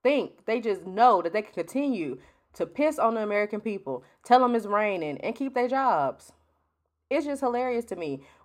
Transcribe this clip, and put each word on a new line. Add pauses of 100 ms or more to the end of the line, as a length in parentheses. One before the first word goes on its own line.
think,
they
just
know
that
they
can
continue (360)
to
piss
on
the
American
people, (220)
tell
'em
it's
raining,
and
keep
their
jobs. (760)
It's
just
hilarious
to
me. (220)